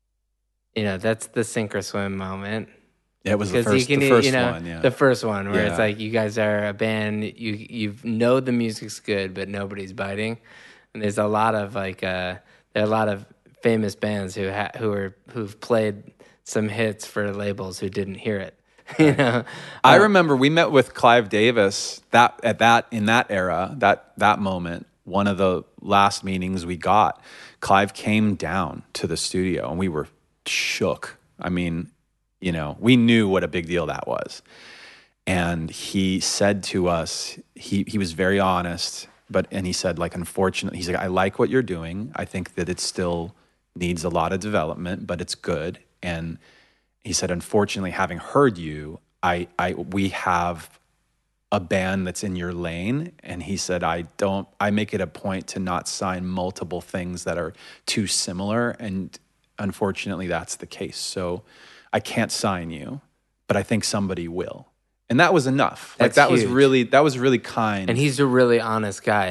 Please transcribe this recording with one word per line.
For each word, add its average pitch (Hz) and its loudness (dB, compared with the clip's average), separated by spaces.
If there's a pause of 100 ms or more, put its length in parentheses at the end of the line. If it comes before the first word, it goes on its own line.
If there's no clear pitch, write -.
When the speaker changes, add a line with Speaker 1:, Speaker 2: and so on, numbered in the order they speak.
(760)
Speaker 1:
you 110 -2
know, 98 -2
that's 110 -2
the 117 -2
sink 107 -4
or 98 -2
swim 98 -4
moment. 98 -8 (540)
Speaker 2:
Yeah, 107 2
it 101 2
was 101 -2
the 120 2
Speaker 1:
'Cause 107 4
you 131 6
Speaker 2:
first, 123 0
Speaker 1:
can, 139 2
Speaker 2:
the 139 4
Speaker 1:
you 131 6
Speaker 2:
first 131 6
Speaker 1:
know, 123 2
Speaker 2:
one, 85 -8
yeah. 82 -8
Speaker 1:
the 127 4
first 127 4
one 101 -2
where 104 2
it's 101 0
Speaker 2:
Yeah. 110 2
Speaker 1:
like, 104 -2
you 110 -6
guys 110 0
are 104 0
a 101 -4
band, 107 -2
you, 107 -8 (160)
you 107 -6
know 120 4
the 127 -2
music's 113 -2
good, 98 -2
but 95 -8
nobody's 98 -8
biting. 101 -6 (540)
And 107 -8
there's 104 -2
a 104 2
lot 110 2
of, 101 -4
like, 95 -6
uh, 92 -4 (380)
there 107 2
are - 4
a 107 0
lot 110 2
of 101 -6 (360)
famous 110 2
bands 101 -4
who 98 -4
ha-, 101 -4
who 107 -2
are, 98 -6 (180)
who've 107 -8
played 107 0 (400)
some 107 -2
hits 107 -2
for 101 -4
labels 98 -6
who 98 -4
didn't 95 -6
hear 107 -4
it. 92 -10 (320)
<laughs> - -8
You 151 8
know? 120 2 (380)
Speaker 2:
I 139 10
Speaker 1:
Uh, 196 10
Speaker 2:
remember 180 6
we 131 4
met 160 4
with 127 4
Clive 117 6
Davis 107 2 (100)
that, 120 6
at 110 0
that, 117 6
in 107 -2
that 113 2
era, 92 0
that, - 2
that 101 4
moment, 90 -6 (180)
one 101 0
of 98 0
the 92 2 (180)
last 98 2
meetings 92 -4
we 90 -6
got, 90 2 (400)
Clive 98 4
came 107 0
down 82 -4 (120)
to - -6
the 80 -4
studio 90 -2
and 82 -6
we 95 0
were 76 -4 (400)
shook. - -2 (220)
I 85 -6
mean, 87 -2 (500)
you 92 -2
know, 76 -4
we 123 8
knew 117 6
what 92 4
a - -6
big 80 -4
deal 85 0
that - -6
was. - -6 (840)
And 87 0
he 95 -2
said 101 0
to 90 0
us, - -4 (160)
he, 98 -2
he 113 -4
was 92 -2
very 95 2
honest, 87 -2 (220)
but, 95 0
and 95 -4
he 90 -2
said, 87 -4
like, 85 -4
"Unfortunately," 92 -2
he's 87 -6
like, 90 -2
"I 95 -4
like 92 0
what 120 2
you're 131 2
doing. 95 -8
I 101 -6
think - -8
that 87 -4
it 90 -6
still 87 -4 (420)
needs 87 -4
a 90 -2
lot 85 0
of 92 -4
development, 90 -4
but 87 -6
it's - -8
good." 85 -6 (240)
And 82 -8 (640)
he 95 -8
said, 90 -2
"Unfortunately, 95 -2
having 90 -4
heard 131 2
you, 76 -10 (240)
I, 90 -2 (100)
I, 90 -2
we 98 -2
have 87 -4 (760)
a 120 0
band 92 -2
that's 90 -8
in 92 -4
your 87 -6
lane." 90 -4 (100)
And 87 -12
he 98 -4
said, 87 -2
"I 85 0 (160)
don't, 98 -2 (100)
I 104 2
make 104 -2
it 98 -2
a 90 -2
point 95 -6
to 98 -8
not 90 -4
sign 92 -4
multiple 90 -6
things 90 -8
that 85 -4
are 82 -6 (320)
too 101 -2
similar. 104 -2
And 95 -8 (420)
unfortunately, 95 -4
that's 85 -6
the 87 -14
case. - -12
So 90 -6 (500)
I 104 0
can't - -4
sign 90 -2
you, 82 -10 (480)
but 202 2
I 202 2
think 107 0
somebody 92 -2
will." - -8 (420)
And 170 2
that 175 6
was 143 4
enough. - 0
Like, 120 4
Speaker 1:
That's - -6
Speaker 2:
that 143 8
was 117 6
Speaker 1:
huge. 98 2
Speaker 2:
really, 131 6
that 135 6
was 131 2
really 127 4
kind. 104 -2
Speaker 1:
And 117 2
he's 139 2
a 139 6
really 123 6
honest 110 -2
guy. 104 2